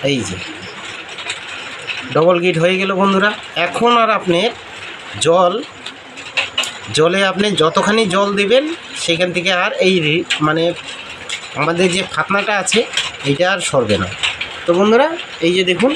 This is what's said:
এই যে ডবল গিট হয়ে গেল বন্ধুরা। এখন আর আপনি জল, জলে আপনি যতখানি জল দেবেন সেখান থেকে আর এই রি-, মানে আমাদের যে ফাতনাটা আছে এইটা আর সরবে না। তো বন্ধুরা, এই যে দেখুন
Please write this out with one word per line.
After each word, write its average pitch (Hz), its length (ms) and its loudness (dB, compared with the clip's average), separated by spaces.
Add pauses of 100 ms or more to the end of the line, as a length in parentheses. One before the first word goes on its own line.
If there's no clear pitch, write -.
এই 139 160 2
যে 92 180 -6 (1800)
ডবল 170 260 4
গিট 175 180 2
হয়ে 180 200 4
গেল 190 140 0 (100)
বন্ধুরা। 196 300 4 (240)
এখন 175 420 2
আর 226 120 4
আপনি 190 320 2 (800)
জল, 175 320 4 (1400)
জলে 170 260 4 (120)
আপনি 196 200 0
যতখানি 185 540 2
জল 196 300 2
দেবেন 208 280 4 (320)
সেখান 170 400 0
থেকে 180 160 0
আর 185 200 0
এই 190 240 4 (100)
রি-, 156 200 2 (140)
মানে 156 240 2 (920)
আমাদের 170 360 2
যে 190 100 0 (120)
ফাতনাটা 202 440 0
আছে 190 220 0 (460)
এইটা 143 280 2
আর 190 60 -2
সরবে 117 380 2
না। 95 100 0 (580)
তো 175 80 2
বন্ধুরা, 220 340 6 (340)
এই 170 120 4
যে 185 100 4
দেখুন 180 320 2